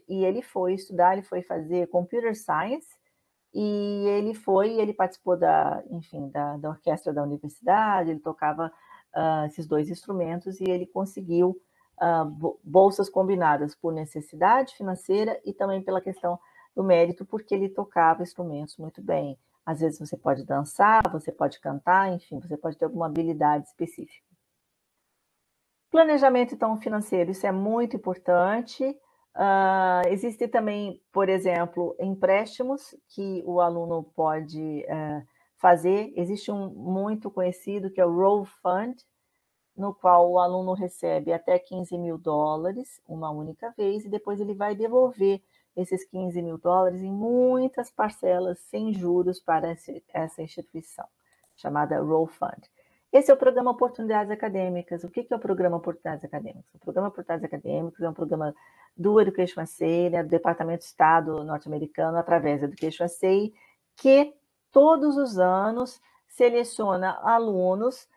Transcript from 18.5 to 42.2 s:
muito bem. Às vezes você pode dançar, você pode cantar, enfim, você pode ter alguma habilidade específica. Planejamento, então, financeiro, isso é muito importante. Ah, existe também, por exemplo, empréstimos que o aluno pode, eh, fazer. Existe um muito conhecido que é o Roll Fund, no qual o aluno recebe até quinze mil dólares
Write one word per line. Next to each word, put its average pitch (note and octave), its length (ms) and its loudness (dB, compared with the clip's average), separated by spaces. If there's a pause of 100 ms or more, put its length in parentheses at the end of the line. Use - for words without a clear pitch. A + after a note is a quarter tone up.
muito D#3+ 240 -16
bem. D#3 380 -4 (280)
Às D#3+ 140 -6
vezes D#3+ 180 -2
você D3 160 -10
pode C#3 300 -2
dançar, G3+ 680 2
você - 180 -8
pode - 300 -4
cantar, F3+ 540 0
enfim, E3 260 -10
você E3 160 -10
pode D#3 220 -8
ter E3 80 0
alguma E3 220 -4
habilidade D3+ 600 0
específica. - 580 -12 (1700)
Planejamento, C4+ 640 4
então, A3 220 -2
financeiro, G#3 540 -2
isso F#3+ 140 -6
é G3 60 0
muito A3+ 460 -2
importante. G3 1000 0 (380)
Ah, F#3+ 720 4
existe G#3+ 400 -2
também, G#3 540 -2 (100)
por G3 160 2
exemplo, F3 720 0
empréstimos G3 960 -2 (140)
que G3 360 -8
o F3 140 0
aluno E3+ 440 0 (120)
pode, D#3 720 -4
eh, D3+ 340 -6 (360)
fazer. F#3 580 4
Existe F#3 340 -4
um G3 200 -6
muito G3 600 -6
conhecido F#3+ 600 -4
que F#3+ 80 -2
é F#3 60 6
o E3+ 100 2
Roll G3 300 4
Fund, G3 500 -4 (800)
no G3 180 -6
qual F3 380 6
o F3+ 80 4
aluno F3+ 320 0
recebe E3+ 640 -4
até F3+ 260 0
quinze F3+ 380 -8
mil E3+ 200 -6
dólares D#3+ 880 -4